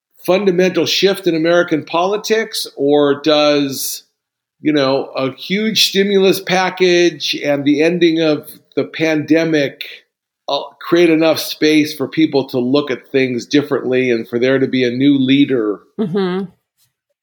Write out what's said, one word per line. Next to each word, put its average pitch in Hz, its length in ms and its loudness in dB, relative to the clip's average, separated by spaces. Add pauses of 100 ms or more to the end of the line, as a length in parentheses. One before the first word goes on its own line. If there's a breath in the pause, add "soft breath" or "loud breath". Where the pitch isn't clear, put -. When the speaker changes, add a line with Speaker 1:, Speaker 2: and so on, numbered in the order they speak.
(240)
Speaker 1:
fundamental 180 640 0
shift 190 400 0
in 170 80 0
American 165 500 0
politics, 208 920 -4
or 143 440 2
does, 147 840 0 (560)
you 151 120 0
know, 135 340 0
a 131 280 -6
huge 214 540 -2
stimulus 196 520 2
package 175 920 0
and 143 300 -2
the 143 180 2
ending 165 380 2
of 156 300 -2 (260)
the 131 80 0
pandemic, 156 1200 -2 (440)
uh, 139 140 -4 (180)
create 170 300 4
enough 160 300 2
space 151 560 0
for 131 100 -6
people 135 400 0
to 135 140 -6
look 135 300 0
at 120 180 -10
things 127 380 -2
differently 127 640 0
and 113 180 -2
for 120 100 -4
there 131 220 2
to 135 80 0
be 127 160 -2
a 120 60 0
new 135 280 2
leader 131 600 0 (180)
Speaker 2:
Mm-hmm. 190 520 -2 (720)